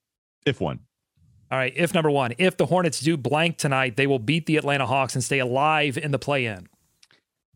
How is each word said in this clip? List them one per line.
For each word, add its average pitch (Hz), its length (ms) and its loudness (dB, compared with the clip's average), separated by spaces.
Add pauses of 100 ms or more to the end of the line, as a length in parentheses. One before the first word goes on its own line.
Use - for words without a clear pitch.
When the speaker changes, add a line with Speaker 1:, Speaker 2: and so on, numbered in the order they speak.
(460)
Speaker 1:
If 139 140 0
one. 71 200 -4 (720)
Speaker 2:
All 131 80 -2
right, 127 180 -2
if 170 160 0
number 160 180 2
one, 135 280 0
if 180 180 2
the 165 100 2
Hornets 175 340 0
do 165 160 0
blank 151 420 0
tonight, 131 380 0
they 135 100 2
will 139 120 2
beat 143 280 -2
the 156 100 2
Atlanta 139 300 0
Hawks 131 280 0
and 131 80 -2
stay 139 160 -2
alive 139 600 0
in 147 120 -4
the 135 80 0
play-in. 117 480 -4 (880)